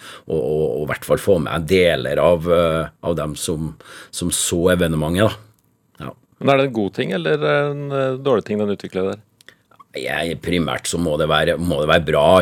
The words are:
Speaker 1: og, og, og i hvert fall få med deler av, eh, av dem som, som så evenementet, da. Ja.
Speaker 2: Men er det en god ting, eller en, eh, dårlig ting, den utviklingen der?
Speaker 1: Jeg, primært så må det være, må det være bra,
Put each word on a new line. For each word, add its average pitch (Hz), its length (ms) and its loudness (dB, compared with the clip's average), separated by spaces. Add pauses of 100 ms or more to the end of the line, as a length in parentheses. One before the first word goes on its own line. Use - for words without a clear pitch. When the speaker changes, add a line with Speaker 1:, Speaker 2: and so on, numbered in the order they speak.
(260)
Speaker 1:
og, 82 100 -2
og, 76 300 0 (140)
og - 20 -4
i 71 80 -6
hvert - 140 -6
fall - 180 0
få 95 160 4
med 78 320 -4
deler 73 480 2
av, 82 320 2
eh, 80 380 2 (140)
av 87 140 -2
dem 73 200 -6
som, 80 400 -6 (340)
som - 240 -4
så 90 400 2
evenementet, 85 560 2
da. - 800 -18
Ja. - 60 -14 (260)
Speaker 2:
Men 135 140 2
er - 40 2
det 135 140 0
en 113 80 -4
god 95 180 -4
ting, 127 140 -4
eller 156 400 -2
en, 143 400 -4
eh, 131 260 -2
dårlig 135 260 0
ting, 104 140 -4
den 104 160 0
utviklingen 95 400 -6
der? 107 140 -20 (640)
Speaker 1:
Jeg, 73 480 -4
primært 85 480 -2
så 90 80 -4
må 80 240 -2
det 78 80 2
være, 78 320 2
må 80 220 -2
det 76 80 -2
være 82 180 4
bra, 78 340 6